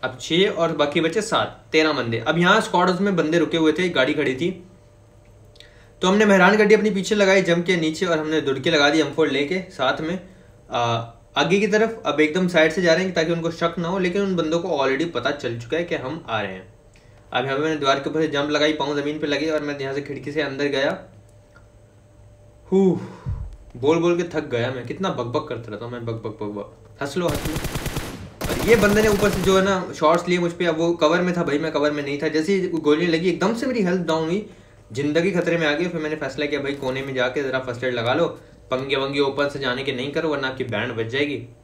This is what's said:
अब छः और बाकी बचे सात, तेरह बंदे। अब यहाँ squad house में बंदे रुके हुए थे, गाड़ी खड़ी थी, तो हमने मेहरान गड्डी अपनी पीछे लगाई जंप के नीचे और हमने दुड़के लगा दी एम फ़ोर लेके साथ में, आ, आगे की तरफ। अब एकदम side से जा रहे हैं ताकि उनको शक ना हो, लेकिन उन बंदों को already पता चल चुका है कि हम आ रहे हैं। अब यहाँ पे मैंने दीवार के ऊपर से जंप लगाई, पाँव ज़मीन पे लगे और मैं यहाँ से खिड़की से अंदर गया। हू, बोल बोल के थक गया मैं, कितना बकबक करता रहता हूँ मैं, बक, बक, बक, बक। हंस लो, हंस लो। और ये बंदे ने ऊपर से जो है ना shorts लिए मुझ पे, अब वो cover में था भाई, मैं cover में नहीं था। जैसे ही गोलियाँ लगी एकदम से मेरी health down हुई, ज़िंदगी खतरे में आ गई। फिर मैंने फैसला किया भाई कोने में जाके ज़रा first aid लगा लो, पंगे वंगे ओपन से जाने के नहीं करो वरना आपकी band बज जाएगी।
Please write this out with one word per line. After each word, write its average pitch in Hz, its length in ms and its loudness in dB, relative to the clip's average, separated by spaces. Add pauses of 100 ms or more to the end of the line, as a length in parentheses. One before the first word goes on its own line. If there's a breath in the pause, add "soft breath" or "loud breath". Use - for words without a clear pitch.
अब 120 160 -6
छः 185 280 2
और 165 240 0
बाकी 147 280 0
बचे 160 220 0
सात, - 500 -4
तेरह 156 200 4
बंदे। 117 260 -2
अब 156 200 0
यहाँ 185 220 6
squad 180 280 2
house 180 120 0
में 202 160 2
बंदे 160 220 2
रुके 160 180 2
हुए 160 160 4
थे, 180 160 0
गाड़ी 139 260 2
खड़ी 135 200 0
थी, 175 300 -4 (1400 loud breath)
तो 185 60 4
हमने 208 160 6
मेहरान 196 320 8
गड्डी 208 180 8
अपनी 208 160 4
पीछे 190 240 -2
लगाई 196 280 4
जंप 170 240 2
के 185 100 2
नीचे 160 300 -2
और 170 120 2
हमने 156 220 0
दुड़के 139 300 0
लगा 147 200 6
दी 160 100 4
एम 139 100 2
फ़ोर 156 180 2
लेके 143 320 -2 (100)
साथ 139 300 -2
में, 165 200 -4 (500 loud breath)
आ, 117 340 -2 (320)
आगे 165 240 2
की 214 60 2
तरफ। 214 400 0
अब 143 140 0
एकदम 165 280 2
side 160 240 4
से 190 100 -2
जा 165 120 4
रहे 185 100 0
हैं 180 100 -4
ताकि 165 180 0
उनको 165 180 -2
शक 165 280 -2
ना 170 100 -4
हो, 190 100 -2
लेकिन 185 240 0
उन 190 140 0
बंदों 160 220 0
को 175 100 -4
already 139 440 0
पता 135 180 -2
चल 120 280 -6
चुका 160 180 -6
है 170 80 -2
कि 165 100 -6
हम 143 340 -8
आ 110 120 -2
रहे 98 120 -6
हैं। 92 220 -16 (580 soft breath)
अब 123 120 0
यहाँ 135 120 -2
पे 143 60 0
मैंने 156 140 0
दीवार 139 240 2
के 156 100 -4
ऊपर 156 100 -2
से 156 80 2
जंप 143 220 -2
लगाई, 151 220 2
पाँव 143 280 -2
ज़मीन 147 180 -4
पे 156 80 -4
लगे 147 240 0
और 156 100 0
मैं 143 200 -6
यहाँ 135 140 -4
से 143 80 -4
खिड़की 139 300 -10
से 151 100 -2
अंदर 139 220 -2
गया। 143 340 0 (1700)
हू, 190 280 4 (760 loud breath)
बोल 143 220 2
बोल 175 240 2
के - 0 -
थक 160 240 -4
गया 123 240 -2
मैं, 131 160 -8
कितना 185 240 -6
बकबक 123 380 -4
करता 113 220 -10
रहता 107 140 -10
हूँ 120 80 -10
मैं, 120 140 -10
बक, 120 60 -6
बक, 110 300 -10
बक, - 0 -
बक। - 600 -12
हंस 143 140 -6
लो, 175 120 0
हंस - 200 -2
लो। - 360 -6 (600)
और 156 240 -2
ये 233 80 8
बंदे 208 260 4
ने 220 60 4
ऊपर 202 220 2
से 180 120 -2
जो 190 160 4
है 190 60 4
ना 190 300 -2
shorts 170 340 2
लिए 180 100 2
मुझ 170 140 0
पे, 175 140 -2
अब 160 120 0
वो 170 140 2
cover 170 280 2
में 180 160 0
था 170 60 -2
भाई, 143 160 0
मैं 156 140 -2
cover 147 180 0
में 147 120 -4
नहीं 143 200 -4
था। 160 60 0
जैसे 156 260 0
ही 180 140 0
गोलियाँ 160 440 2
लगी 165 160 2
एकदम 185 260 0
से 269 120 -4
मेरी 240 160 0
health 180 200 0
down 160 220 0
हुई, 196 260 -4 (420 loud breath)
ज़िंदगी 151 380 0
खतरे 170 260 0
में 165 100 0
आ 147 60 2
गई। 165 140 -2
फिर 170 140 -6
मैंने 156 160 -4
फैसला 147 300 -6
किया 143 140 -4
भाई 139 120 -4
कोने 135 300 -6
में 135 120 -8
जाके 127 280 -2
ज़रा 131 160 -2
first 127 260 -6
aid 127 100 -2
लगा 120 200 -2
लो, 165 120 2 (440 loud breath)
पंगे 135 260 -2
वंगे 139 240 -2
ओपन 143 280 0
से 139 100 -8
जाने 131 240 -4
के 139 100 -4
नहीं 135 200 -6
करो 160 160 -2
वरना 139 200 -2
आपकी 131 160 -6
band 117 280 -4
बज 113 160 -4
जाएगी। 143 280 -2 (280)